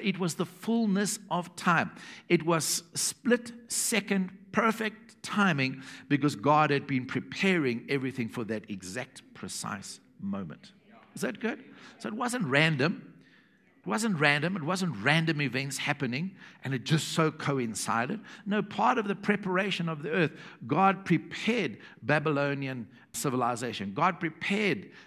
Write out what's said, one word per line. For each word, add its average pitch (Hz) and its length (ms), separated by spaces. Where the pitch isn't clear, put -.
it 180 160
was 175 160
the 175 100
fullness 214 720
of 175 240
time. 156 340
It 160 180
was 165 380
split - 580
second, 196 640
perfect 220 720
timing, 147 580
because 139 280
God 147 340
had 143 160
been 131 220
preparing 135 800
everything 127 400
for 117 160
that 107 240
exact, 95 540
precise 98 640
moment. 98 520
Is 123 60
that 240 180
good? 220 240
So - 100
it 220 80
wasn't 247 300
random. 147 680
It - 80
wasn't 214 320
random. 151 380
It 156 60
wasn't 180 340
random 151 440
events 139 360
happening, 143 580
and 135 100
it 120 100
just 143 260
so 160 220
coincided. 123 880
No, 202 160
part 220 360
of 208 100
the 202 80
preparation 190 720
of 151 160
the 151 80
earth, 165 200
God 190 380
prepared 165 720
Babylonian 139 880
civilization. 120 800
God 170 260
prepared 170 720